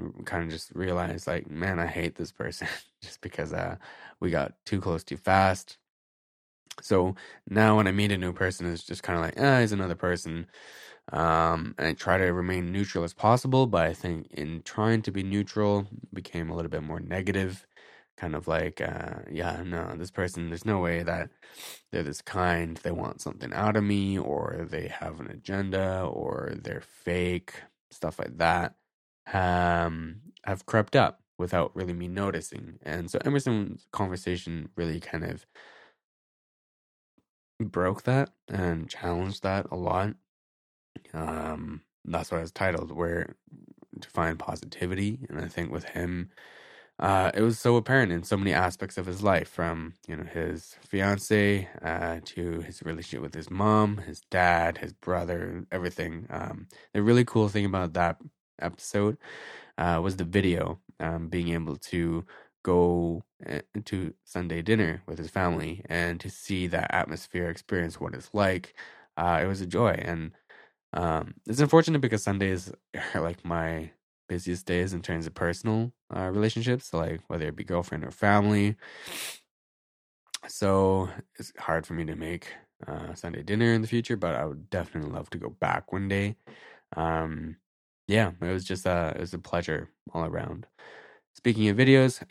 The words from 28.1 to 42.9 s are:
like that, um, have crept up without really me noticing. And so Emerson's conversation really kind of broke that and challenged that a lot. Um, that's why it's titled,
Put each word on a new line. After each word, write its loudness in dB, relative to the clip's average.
like -8
that, 2
um, 2
have -6
crept 2
up 4
without 0
really -4
me -6
noticing. -6
And -6
so -2
Emerson's 0
conversation -4
really -2
kind -6
of -8
broke 0
that 2
and -2
challenged -4
that 0
a -6
lot. 0
Um, -6
that's -4
why -2
it's -6
titled, -2